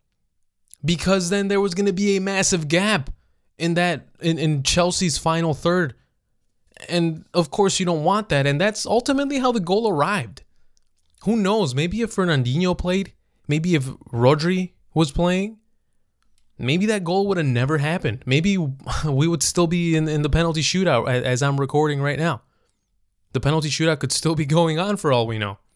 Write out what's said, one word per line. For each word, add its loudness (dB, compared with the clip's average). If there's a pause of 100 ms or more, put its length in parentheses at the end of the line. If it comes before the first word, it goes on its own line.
(840)
because 0
then -2
there 0
was -2
gonna 0
be 0
a 0
massive -2
gap 0 (480)
in -2
that, -2 (140)
in, 0
in 0
Chelsea's 0
final 0
third. 0 (920)
And -2
of 0
course 0
you -2
don't 0
want 0
that, 2
and 0
that's -2
ultimately 0
how 2
the 0
goal 0
arrived. -2 (800)
Who 2
knows? 0
Maybe -2
if -4
Fernandinho 0
played, -2 (380)
maybe 2
if 2
Rodri 2 (220)
was 2
playing, 0 (1000)
maybe 0
that 0
goal 0
would 0
have 0
never 0
happened. -4
Maybe 2
<laughs> -4
we 2
would 0
still 2
be 0
in, 0
in -2
the -2
penalty 0
shootout 2
a-, 0
as 0
I'm 0
recording 0
right -2
now. -4 (880)
The -2
penalty 0
shootout 0
could -4
still 0
be -2
going 2
on -2
for -2
all 2
we -4
know. -6 (160)